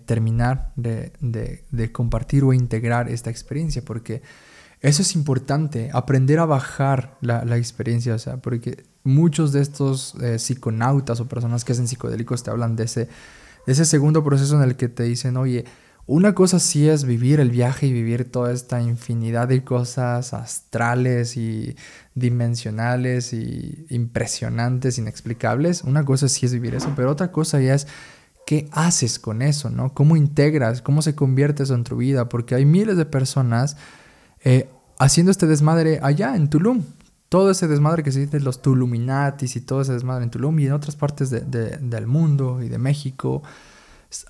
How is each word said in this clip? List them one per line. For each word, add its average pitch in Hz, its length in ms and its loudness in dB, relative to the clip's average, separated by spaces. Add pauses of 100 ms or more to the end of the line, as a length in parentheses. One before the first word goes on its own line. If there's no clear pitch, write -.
terminar 117 720 0
de, 117 420 -6
de, 117 520 -6
de 113 200 -2
compartir 123 540 0
o 131 80 4
integrar 120 560 0
esta 120 200 -6
experiencia, 139 540 -6
porque 113 380 -10 (580)
eso 147 220 2
es 180 140 0
importante, 143 760 -2
aprender 135 480 2
a 170 60 2
bajar 135 720 -2
la, 117 240 -2
la 120 140 0
experiencia, 120 580 -2
o 110 40 -2
sea, 127 180 -8
porque 120 480 -6 (180)
muchos 151 480 4
de 143 100 2
estos, 139 600 -2
eh, 117 160 0
psiconautas 120 840 -2
o 120 80 -6
personas 120 380 -4
que - 60 -2
hacen 120 160 0
psicodélicos 117 560 -6
te 110 80 -8
hablan 117 240 -2
de 110 80 -2
ese, 113 220 -4 (600)
de 131 80 2
ese 156 120 4
segundo 151 380 4
proceso 143 320 2
en 147 60 6
el 127 140 4
que 123 140 -2
te 120 140 -4
dicen, 120 340 -2
"Oye, 127 280 -2 (400)
una 185 300 4
cosa 185 240 6
sí 147 280 2
es 151 180 4
vivir 123 340 4
el 131 120 4
viaje 123 360 0
y 127 60 2
vivir 120 380 -2
toda 123 220 0
esta 123 280 -4
infinidad 117 640 -2
de 127 160 2
cosas 123 720 -2
astrales 120 1040 -2
y 113 400 -6 (400)
dimensionales 120 1200 -2
y 120 560 -8
impresionantes, 120 1080 -4
inexplicables. 117 880 -2
Una 139 220 0
cosa 135 240 2
sí - 160 -2
es 123 80 0
vivir 120 220 -2
eso, 139 200 -4
pero 131 160 0
otra 175 200 -2
cosa 156 280 0
ya 131 140 4
es 143 140 0 (580)
qué 147 260 0
haces 156 480 0
con 110 220 -6
eso, 143 280 0
¿no? 123 240 -2
¿Cómo 151 220 4
integras? 143 640 2
¿Cómo 147 200 0
se 147 140 0
convierte 143 480 2
eso 131 120 0
en 120 80 0
tu 117 140 -6
vida?". 123 320 0
Porque 120 260 -2
hay 135 100 4
miles 190 320 4
de 160 80 2
personas, 131 720 0 (640)
eh, 127 260 4 (300)
haciendo 170 320 4
este 190 160 2
desmadre 156 540 4
allá 185 340 0
en 151 140 2
Tulum. 196 340 2 (460)
Todo 196 220 4
ese 185 160 0
desmadre 151 360 2
que 139 100 -2
se 135 80 0
dice, 143 180 -2
los 135 220 -4
Tuluminatis 127 960 0
y 120 40 -8
todo 135 200 -2
ese 135 100 -2
desmadre 127 320 -4
en 120 80 -2
Tulum 139 280 -2
y 139 80 2
en 135 40 0
otras 147 240 -4
partes 143 340 -4
de, 117 120 -4
de, 117 360 -4
del 117 300 -6
mundo 135 560 2
y 117 60 -6
de 120 80 -4
México. 135 640 -4 (640)
S-, - 200 -14